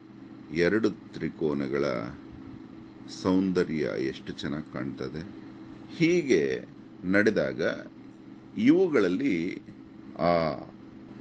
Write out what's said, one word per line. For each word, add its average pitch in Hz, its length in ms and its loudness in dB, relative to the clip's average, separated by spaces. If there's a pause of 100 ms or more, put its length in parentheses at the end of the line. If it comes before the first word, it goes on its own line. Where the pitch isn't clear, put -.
(520)
ಎರಡು 92 380 4
ತ್ರಿಕೋನಗಳ 71 920 -2 (1400)
ಸೌಂದರ್ಯ 90 680 2 (100)
ಎಷ್ಟು 65 340 -4
ಚೆನ್ನಾಗಿ 76 400 -6
ಕಾಣ್ತದೆ. 67 560 -6 (680)
ಹೀಗೆ 117 680 4 (420)
ನಡೆದಾಗ 90 580 4 (960)
ಇವುಗಳಲ್ಲಿ 113 1040 4 (560)
ಆ 82 420 4 (600)